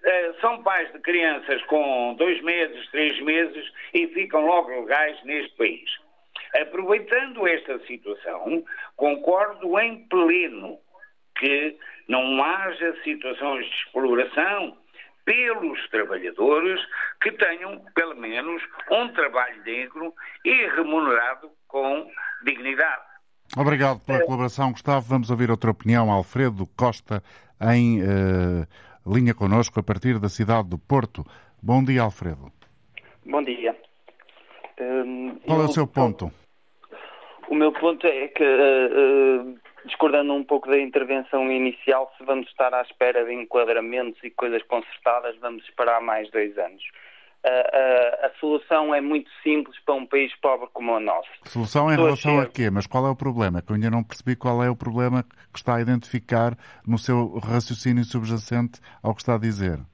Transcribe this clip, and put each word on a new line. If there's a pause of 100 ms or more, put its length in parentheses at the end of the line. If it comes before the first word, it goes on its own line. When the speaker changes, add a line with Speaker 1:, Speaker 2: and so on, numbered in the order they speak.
Speaker 1:
eh,
são
pais
de
crianças
com
dois
meses,
três
meses (280)
e
ficam
logo
legais
neste
país. (720)
Aproveitando
esta
situação, (340)
concordo
em
pleno (640)
que (320)
não
haja (100)
situações
de (100)
exploração (460)
pelos (100)
trabalhadores (400)
que
tenham, (140)
pelo
menos, (300)
um
trabalho
digno (300)
e (240)
remunerado (180)
com (340)
dignidade. (540)
Speaker 2:
Obrigado
pela
Speaker 1:
É.
Speaker 2:
colaboração,
Gustavo.
Vamos
ouvir
outra
opinião.
Alfredo (100)
Costa, (400)
em,
eh, (400)
linha
connosco,
a
partir
da
cidade
do
Porto. (380)
Bom
dia,
Alfredo. (760)
Speaker 3:
Bom
dia. (1040)
Hum,
Speaker 2:
Qual
é
o
Speaker 3:
eu
Speaker 2:
seu
ponto? (1160)
Speaker 3:
O
meu
ponto
é
que,
eh,
eh, (320)
discordando
um
pouco
da
intervenção
inicial,
se
vamos
estar
à
espera
de
enquadramentos
e
coisas
consertadas,
vamos
esperar
mais
dois
anos. (600)
A,
a,
a
solução
é
muito (140)
simples
para
um
país (100)
pobre
como
o
nosso. (180)
Speaker 2:
Solução
em
Speaker 3:
Pessoas (180)
Speaker 2:
relação
a
Speaker 3:
chegam
Speaker 2:
quê?
Mas
qual
é
o
problema?
Que
eu
ainda
não
percebi
qual
é
o
problema (280)
que
está
a
identificar (340)
no
seu
raciocínio
subjacente (240)
ao
que
está
a
dizer. (140)